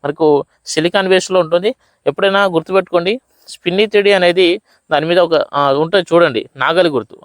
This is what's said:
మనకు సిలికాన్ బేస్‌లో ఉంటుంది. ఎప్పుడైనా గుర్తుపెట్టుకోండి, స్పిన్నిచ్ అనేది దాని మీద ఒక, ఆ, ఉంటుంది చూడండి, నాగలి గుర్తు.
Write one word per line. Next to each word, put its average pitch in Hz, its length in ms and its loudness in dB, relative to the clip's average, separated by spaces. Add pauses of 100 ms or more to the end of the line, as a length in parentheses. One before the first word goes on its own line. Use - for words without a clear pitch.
మనకు 151 240 -2 (380)
సిలికాన్ 180 480 -2
బేస్‌లో 185 260 0
ఉంటుంది. 175 320 0 (340)
ఎప్పుడైనా 196 400 0
గుర్తుపెట్టుకోండి, 180 720 -2 (340)
స్పిన్నిచ్ 202 460 -4 (200)
అనేది 180 300 2 (440)
దాని 151 160 -2
మీద 170 140 0
ఒక, 165 160 2 (180)
ఆ, 143 80 0 (120)
ఉంటుంది 165 360 -2
చూడండి, 165 320 2 (160)
నాగలి 165 320 0
గుర్తు. 120 360 -6